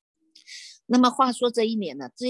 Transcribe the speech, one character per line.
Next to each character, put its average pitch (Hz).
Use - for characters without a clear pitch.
那 247
么 247
话 254
说 240
这 233
一 226
年 156
呢， 131
这 247